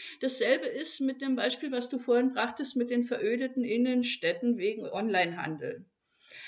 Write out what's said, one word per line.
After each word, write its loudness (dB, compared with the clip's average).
Dasselbe 2
ist -4
mit -2
dem 0
Beispiel, -2
was -2
du -6
vorhin 4
brachtest, -2
mit 0
den 2
verödeten 0
Innenstädten 2
wegen -2
Onlinehandel. -2